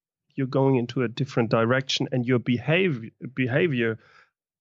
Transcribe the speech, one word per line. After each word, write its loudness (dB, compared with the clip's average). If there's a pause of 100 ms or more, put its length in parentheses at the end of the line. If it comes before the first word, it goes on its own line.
(360)
you're -2
going 4
into -2
a 0
different -2
direction, 2
and -2
your 2
behav-, 0 (240)
behavior 0 (640)